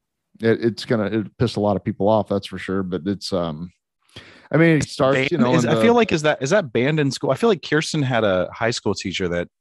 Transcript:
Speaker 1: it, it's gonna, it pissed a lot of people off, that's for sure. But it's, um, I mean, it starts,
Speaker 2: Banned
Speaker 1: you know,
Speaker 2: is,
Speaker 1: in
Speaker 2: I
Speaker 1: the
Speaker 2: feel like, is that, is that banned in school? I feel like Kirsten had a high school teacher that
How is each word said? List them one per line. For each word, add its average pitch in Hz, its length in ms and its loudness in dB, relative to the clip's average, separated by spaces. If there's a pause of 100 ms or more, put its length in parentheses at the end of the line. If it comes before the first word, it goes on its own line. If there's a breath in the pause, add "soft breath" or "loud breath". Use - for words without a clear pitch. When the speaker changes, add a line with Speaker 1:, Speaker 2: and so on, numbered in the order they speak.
(440)
Speaker 1:
it, 113 200 2
it's 113 200 -2
gonna, 110 220 0
it 104 320 -4
pissed 120 180 -2
a 110 40 -2
lot 104 160 2
of - 80 -6
people 98 240 -2
off, 107 200 2
that's 101 180 -2
for 95 120 -12
sure. 95 240 -4
But 90 240 -6
it's, 98 260 -6
um, 85 380 -4 (800 loud breath)
I 143 80 0
mean, 165 200 6
it 131 100 0
starts, 135 280 0
Speaker 2:
Banned 131 140 0
Speaker 1:
you 170 80 0
know, 123 160 2
Speaker 2:
is, 123 100 2
Speaker 1:
in 120 60 -2
Speaker 2:
I 113 60 2
Speaker 1:
the 113 60 0
Speaker 2:
feel 240 120 6
like, 233 180 2
is 160 100 0
that, 151 200 0
is 135 80 -4
that 180 220 0
banned 143 280 2
in 139 100 2
school? 139 200 -4
I 135 60 2
feel 233 120 0
like 196 140 0
Kirsten 156 400 -2
had 127 220 2
a 92 280 2
high 117 200 -2
school 104 220 -4
teacher 92 340 -4
that 87 200 -4 (120)